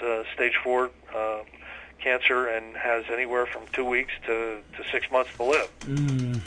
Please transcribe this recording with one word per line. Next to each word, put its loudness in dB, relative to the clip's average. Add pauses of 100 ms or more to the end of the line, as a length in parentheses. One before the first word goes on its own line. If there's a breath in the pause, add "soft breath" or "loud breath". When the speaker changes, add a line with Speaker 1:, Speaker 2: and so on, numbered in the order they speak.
Speaker 1:
uh, 0 (100)
stage 2
four, 2 (240)
uh, -2 (640 loud breath)
cancer 2
and -4
has 2
anywhere 2
from -10 (100)
two 0
weeks 0 (140)
to, -2 (180)
to -12
six -2
months 4
to -2
live. 4 (140)
Speaker 2:
Mm. 2